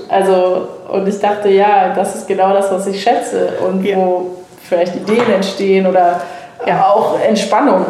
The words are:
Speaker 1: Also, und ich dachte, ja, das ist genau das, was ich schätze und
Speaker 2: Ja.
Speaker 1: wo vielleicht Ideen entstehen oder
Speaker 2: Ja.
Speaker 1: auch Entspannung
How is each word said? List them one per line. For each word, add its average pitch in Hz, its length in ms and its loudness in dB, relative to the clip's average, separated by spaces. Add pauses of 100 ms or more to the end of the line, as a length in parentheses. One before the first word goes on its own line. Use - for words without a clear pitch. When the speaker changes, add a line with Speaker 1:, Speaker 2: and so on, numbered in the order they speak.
Speaker 1:
Also, 185 600 0 (240)
und 190 160 -2
ich 196 100 -4
dachte, 208 300 -2
ja, 190 460 4
das 185 200 -2
ist - 140 -8
genau 190 240 2
das, 196 180 2
was 190 160 -4
ich 190 160 -4
schätze 185 460 0 (200)
und 190 160 -2
Speaker 2:
Ja. 196 120 0
Speaker 1:
wo 180 400 0 (260)
vielleicht 180 340 0
Ideen 220 380 0
entstehen 190 520 0
oder 180 340 2 (460)
Speaker 2:
Ja. 196 220 2
Speaker 1:
auch 208 320 2
Entspannung 208 680 2